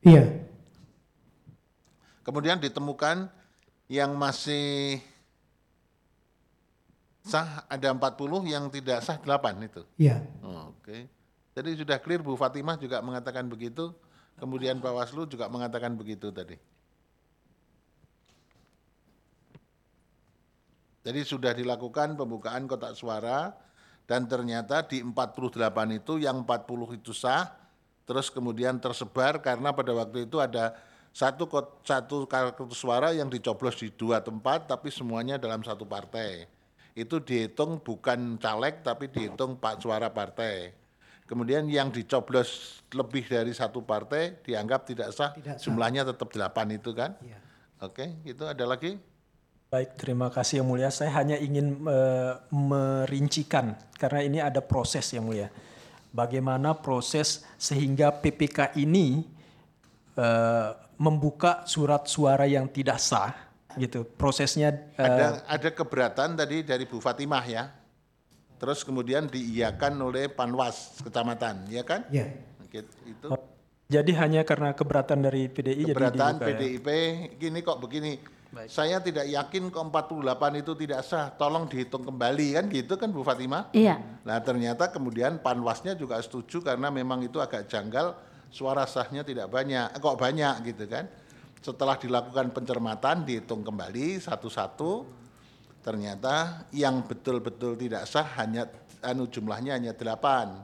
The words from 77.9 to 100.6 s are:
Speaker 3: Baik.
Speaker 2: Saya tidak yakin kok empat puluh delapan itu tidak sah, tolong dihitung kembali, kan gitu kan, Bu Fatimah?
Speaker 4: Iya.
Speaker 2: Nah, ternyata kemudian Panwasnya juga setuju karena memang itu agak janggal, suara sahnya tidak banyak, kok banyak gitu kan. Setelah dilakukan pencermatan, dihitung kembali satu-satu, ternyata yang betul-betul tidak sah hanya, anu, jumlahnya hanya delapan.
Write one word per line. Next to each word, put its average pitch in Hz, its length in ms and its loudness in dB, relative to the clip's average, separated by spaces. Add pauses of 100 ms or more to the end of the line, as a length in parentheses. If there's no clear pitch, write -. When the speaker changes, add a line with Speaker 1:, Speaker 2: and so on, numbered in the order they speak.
Speaker 3:
Baik. 113 160 -14
Speaker 2:
Saya 165 320 0
tidak 151 320 -2
yakin 175 400 -2
kok 165 80 -6
empat 156 320 0
puluh 143 160 -2
delapan 143 320 2
itu 160 160 -4
tidak 143 320 -4
sah, 147 320 -2
tolong 156 320 2
dihitung 127 320 -4
kembali, 139 560 2
kan 190 80 2
gitu 180 320 -2
kan, 220 80 -2
Bu 156 160 -2
Fatimah? 131 480 -2
Speaker 4:
Iya. 214 240 8 (320)
Speaker 2:
Nah, 113 160 0
ternyata 123 480 2
kemudian 131 480 0
Panwasnya 123 560 0
juga 120 240 -4
setuju 120 400 -8
karena 139 320 0
memang 127 320 -2
itu 123 160 -4
agak 120 240 -4
janggal, 117 480 -2 (400)
suara 135 320 0
sahnya 135 400 -4
tidak 120 240 -6
banyak, 127 480 -2
kok 139 240 0
banyak 131 480 2
gitu 107 160 -8
kan. 120 240 -6 (560)
Setelah 135 320 0
dilakukan 123 560 0
pencermatan, 120 720 0
dihitung 113 400 -4
kembali 110 560 -4
satu-satu, 143 880 -4 (720)
ternyata 131 960 -2
yang 135 320 4
betul-betul 120 720 -4
tidak 113 240 -4
sah 147 320 0
hanya, 113 320 -2 (320)
anu, 123 320 -4
jumlahnya 120 480 -4
hanya 117 160 -6
delapan. 113 680 0